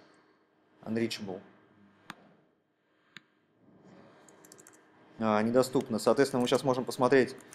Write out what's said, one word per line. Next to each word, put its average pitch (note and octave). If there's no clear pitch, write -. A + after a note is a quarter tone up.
Unreachable. G#2+
А, G#2+
недоступно. A#2
Соответственно, B2+
мы B2
сейчас B2+
можем B2+
посмотреть B2